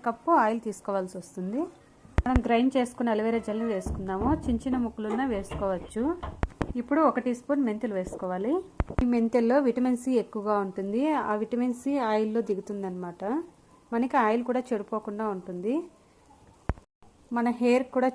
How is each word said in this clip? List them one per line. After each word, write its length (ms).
కప్పు 240
ఆయిల్ 220
తీసుకోవాల్సి 540
వస్తుంది. 400
మనం 240
గ్రైండ్ 300
చేసుకున్న 380
అలోవెరా 320
జెల్ని 260
వేసుకుందాము. 560
చిన్న 200
చిన్న 200
ముక్కలున్నా 500
వేసుకోవచ్చు. 680
ఇప్పుడు 300
ఒక 160
టీ 140
స్పూన్ 280
మెంతులు 300
వేసుకోవాలి. 560
ఈ 120
మెంతుల్లో 520
విటమిన్ 380
సి 180
ఎక్కువగా 420
ఉంటుంది. 380
ఆ 120
విటమిన్ 400
సి 120
ఆయిల్లో 380
దిగుతుందన్నమాట. 760
మనకి 320
ఆయిల్ 240
కూడా 220
చెడిపోకుండా 560
ఉంటుంది. 400
మన 80
హెయిర్ 260
కూడా 160